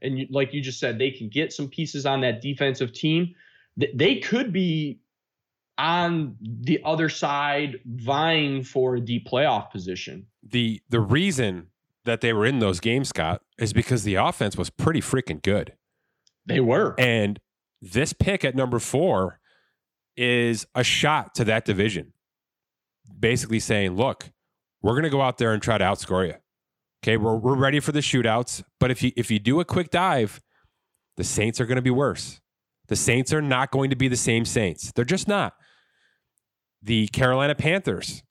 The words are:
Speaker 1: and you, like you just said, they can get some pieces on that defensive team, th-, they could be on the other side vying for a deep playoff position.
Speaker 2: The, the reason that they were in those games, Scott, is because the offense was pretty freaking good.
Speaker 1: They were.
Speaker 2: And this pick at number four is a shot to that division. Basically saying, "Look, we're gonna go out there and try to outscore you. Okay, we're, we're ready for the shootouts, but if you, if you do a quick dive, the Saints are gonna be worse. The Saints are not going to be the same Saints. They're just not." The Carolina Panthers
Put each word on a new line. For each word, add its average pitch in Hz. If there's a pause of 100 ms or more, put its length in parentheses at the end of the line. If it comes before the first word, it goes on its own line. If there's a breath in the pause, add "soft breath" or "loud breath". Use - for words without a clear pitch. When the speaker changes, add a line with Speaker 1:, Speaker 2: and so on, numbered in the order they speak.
Speaker 1:
and 131
you, 131
like 139
you 147
just 131
said, 117
they 135
can 117
get 151
some 143
pieces 147
on 135
that 117
defensive 135
team, 165 (440 soft breath)
th-, -
they 190
could 240
be 160 (840)
on 165
the 117
other 156
side 143
vying 139
for 127
a 120
deep 117
playoff 127
position. 92 (220)
Speaker 2:
The, 113
the 117
reason 113 (380)
that 117
they 117
were 107
in 131
those 98
games, 123
Scott, 82 (160)
is 110
because 117
the 101
offense 110
was 87
pretty 156
freaking 110
good. 95 (760)
Speaker 1:
They 170
were. 131
Speaker 2:
And 113 (400)
this 107
pick -
at 131
number 127
four 113 (760)
is 120 (100)
a 123
shot 147
to 123
that 110
division. 98 (1080)
Basically 113
saying, 98
"Look, 117 (520)
we're 123
gonna 151
go 139
out 127
there 117
and 104
try 110
to 98
outscore 92
you. 78 (680)
Okay, 113
we're, 110
we're 123
ready 135
for 147
the 147
shootouts, 120 (160)
but 127
if -
you, 127
if 117
you 107
do 127
a 175
quick 175
dive, 170 (760)
the -
Saints 113
are 123
gonna 127
be 127
worse. 123 (480)
The 107
Saints 123
are 156
not 135
going 135
to 131
be 131
the 123
same 117
Saints. 107
They're 120
just -
not." 196 (1300 soft breath)
The 110
Carolina 131
Panthers 151